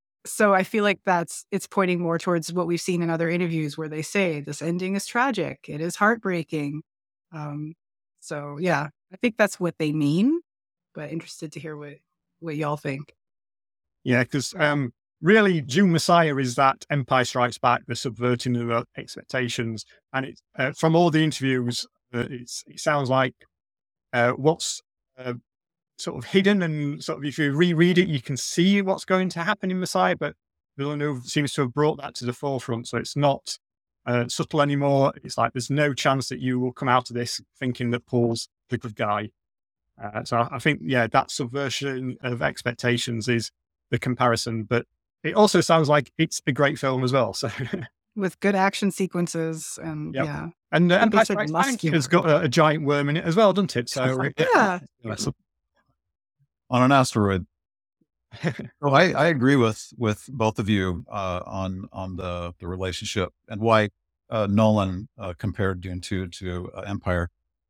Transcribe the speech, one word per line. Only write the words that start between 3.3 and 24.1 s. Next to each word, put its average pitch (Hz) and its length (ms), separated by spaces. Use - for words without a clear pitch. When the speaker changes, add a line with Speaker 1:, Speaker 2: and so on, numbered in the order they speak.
Speaker 1:
where 156 120
they 156 120
say, 170 400
"This 147 200
ending 180 340
is 196 100
tragic. 196 640
It 147 140
is 170 160
heartbreaking." 165 840
Um, 151 400
so 147 380
yeah, 151 280
I 185 40
think 240 200
that's 208 220
what 175 180
they 156 140
mean, 165 480
but 147 180
interested 160 420
to 165 60
hear 156 160
what, 147 200
what 160 180
y'all 151 200
think. 143 360
Speaker 2:
Yeah, 127 220
'cause, - 320
um, 147 360
really, 190 400
Dune 170 300
Messiah 165 460
is 127 180
that 135 340
Empire 131 360
Strikes 123 320
Back, 123 300
the 120 80
subverting 123 600
of, 117 140
uh, 117 120
expectations. 120 880
And 131 140
it, - 140
uh, 135 160
from 160 220
all 170 160
the 156 120
interviews, 131 600
uh, 120 160
it's, 123 380
it - 120
sounds 147 300
like, 131 260